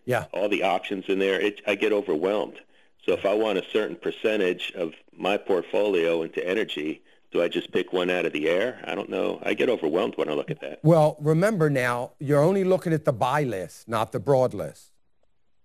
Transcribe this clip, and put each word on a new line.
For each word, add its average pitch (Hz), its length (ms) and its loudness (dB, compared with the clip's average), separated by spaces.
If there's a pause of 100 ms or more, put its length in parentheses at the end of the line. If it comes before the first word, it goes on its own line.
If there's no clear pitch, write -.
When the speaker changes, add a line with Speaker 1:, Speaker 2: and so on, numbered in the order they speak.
Speaker 1:
Yeah. 123 280 -2
Speaker 2:
all 101 160 -2
the 92 140 0
options 92 440 -2
in 95 120 0
there, 98 200 2
it, 101 280 -2
I 101 80 2
get 107 180 2
overwhelmed. 95 640 0 (460)
So 95 80 2
if 85 140 -2
I 101 80 4
want 107 240 2
a 87 120 -2
certain 104 240 -2
percentage 92 800 -2
of 85 180 -6 (220)
my 92 220 0
portfolio 87 840 0
into 80 220 -6
energy, 82 580 -4 (280)
do 87 100 2
I 87 80 2
just 85 240 -4
pick - 180 0
one 90 180 0
out 90 160 0
of 78 60 0
the 76 160 -2
air? 98 380 0
I 85 100 -6
don't 101 140 -6
know. 92 340 -2
I 101 120 -2
get 127 120 2
overwhelmed 87 480 0
when 73 140 -2
I 76 40 -2
look 71 160 -4
at - 120 -8
that. 69 220 -12
Speaker 1:
Well, 156 360 6
remember 160 500 2
now, 123 480 -2
you're 143 240 2
only 190 220 2
looking 180 300 2
at 156 100 -2
the 147 80 2
buy 131 320 0
list, 101 460 -8
not 113 240 -2
the 120 80 -4
broad 127 320 2
list. - 400 -10 (720)